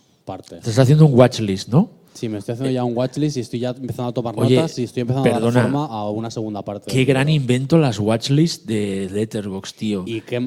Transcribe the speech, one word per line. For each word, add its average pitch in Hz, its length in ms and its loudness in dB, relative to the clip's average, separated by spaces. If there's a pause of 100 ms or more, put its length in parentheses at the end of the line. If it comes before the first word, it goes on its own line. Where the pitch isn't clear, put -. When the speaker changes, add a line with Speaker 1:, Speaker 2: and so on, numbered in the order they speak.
(240)
Speaker 1:
parte. 92 320 -14
Speaker 2:
Te 98 140 -8
estás 110 100 4
haciendo 151 260 6
un 139 80 2
watchlist, 110 540 4
¿no? 151 320 0 (120)
Speaker 1:
Sí, - 160 -8
me 107 100 -6
estoy 113 160 -8
haciendo 131 160 -4
Speaker 2:
Eh, 131 40 -2
Speaker 1:
ya 127 100 -2
un 120 120 -4
watchlist 143 400 -2
y 123 40 -2
estoy 113 200 -8
ya 123 100 -4
empezando 123 380 -8
a 120 40 -6
tomar 117 240 -4
Speaker 2:
oye, 117 200 4
Speaker 1:
notas 160 240 0
y - 20 -4
estoy 120 200 -6
empezando 127 260 0
a 117 40 4
dar 117 80 0
Speaker 2:
perdona, 120 220 2
Speaker 1:
forma 143 240 -2
a 104 240 -6
una 110 200 -6
segunda 107 340 -8
parte 101 260 -10
Speaker 2:
qué 131 80 0
Speaker 1:
del 127 80 2
Speaker 2:
gran 135 220 2
Speaker 1:
libro. 156 140 2
Speaker 2:
invento 131 360 2
las 123 220 2
watchlists 139 640 0
de 101 460 -4
Letterboxd, 101 640 -6
tío. 104 300 -4
Speaker 1:
Y 110 160 -6
qué, 120 240 -6